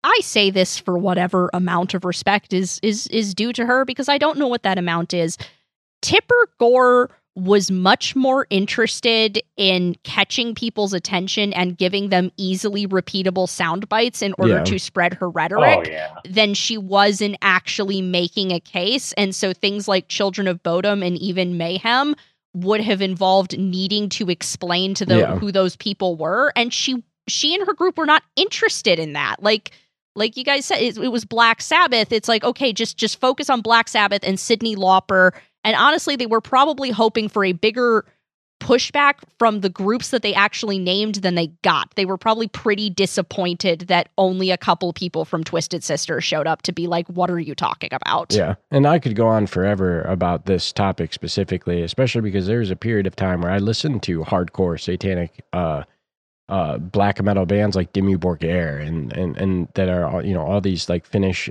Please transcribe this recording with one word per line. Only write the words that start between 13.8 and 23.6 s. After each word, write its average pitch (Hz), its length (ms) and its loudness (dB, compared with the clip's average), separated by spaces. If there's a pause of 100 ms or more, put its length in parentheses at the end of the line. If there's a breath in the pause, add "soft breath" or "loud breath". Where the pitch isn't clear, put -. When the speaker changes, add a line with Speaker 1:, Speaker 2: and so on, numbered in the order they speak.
Speaker 1:
bites 226 320 0
in 196 160 -2
order 185 200 4
Speaker 2:
Yeah. 156 80 0
Speaker 1:
to 190 140 -2
spread 180 360 -2
her 180 160 -6
rhetoric 175 560 4
Speaker 3:
Oh, - 40 -8
yeah. 78 240 -10 (140)
Speaker 1:
than 202 240 2
she 220 240 -4
was 202 460 2
in 202 180 -4
actually 196 640 0
making 180 500 -2
a 170 80 -2
case. 208 540 -4
And 196 200 0
so 190 200 -2
things 202 340 -4
like 190 200 0
Children 196 380 -2
of 175 160 -2
Bodom 190 440 0
and 180 100 -2
even 180 400 -2
Mayhem 226 580 0 (400 soft breath)
would 196 280 0
have 208 180 0
involved 190 580 2
needing 190 520 -2